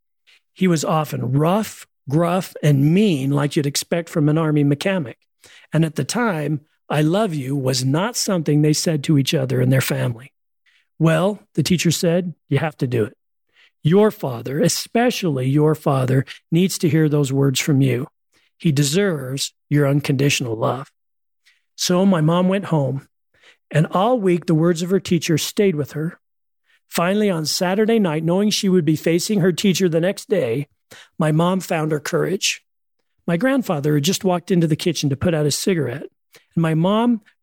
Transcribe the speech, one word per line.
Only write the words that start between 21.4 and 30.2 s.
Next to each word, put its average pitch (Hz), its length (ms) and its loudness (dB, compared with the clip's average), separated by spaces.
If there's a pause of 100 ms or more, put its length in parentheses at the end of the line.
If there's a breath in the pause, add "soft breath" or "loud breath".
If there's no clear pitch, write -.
So 185 320 0
my 185 140 4
mom 170 280 2
went 190 180 -2
home, 139 420 -2 (600 soft breath)
and 156 200 0
all 226 320 0
week 175 260 0
the 170 80 2
words 165 260 2
of 175 100 -6
her 196 100 2
teacher 165 380 0
stayed 196 360 0
with 147 180 -6
her. 156 280 -8 (680)
Finally, 202 400 0
on 165 160 -2
Saturday 202 540 0
night, 165 260 0
knowing 185 240 0
she - 180 -2
would 185 200 2
be 156 100 2
facing 175 440 -2
her 180 120 2
teacher 185 380 0
the 160 100 0
next 190 260 -4